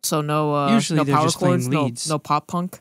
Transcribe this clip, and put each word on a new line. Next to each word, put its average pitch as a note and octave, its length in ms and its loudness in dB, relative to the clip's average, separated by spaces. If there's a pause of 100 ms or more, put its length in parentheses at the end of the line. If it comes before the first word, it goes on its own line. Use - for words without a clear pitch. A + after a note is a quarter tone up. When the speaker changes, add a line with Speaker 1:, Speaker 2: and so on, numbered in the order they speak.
Speaker 1:
So D#3 180 -2
no, D3+ 340 0
uh, C#3+ 200 2
Speaker 2:
Usually F3+ 220 0
Speaker 1:
no D3+ 60 2
Speaker 2:
they're C#3 120 2
Speaker 1:
power D#3 100 4
Speaker 2:
just E3+ 140 0
playing F3+ 160 2
Speaker 1:
chords, B2 120 -2
no, D3 180 0
Speaker 2:
leads. A#2+ 240 -6
Speaker 1:
no D3+ 100 -2
pop - 280 -2
punk? F3+ 340 -6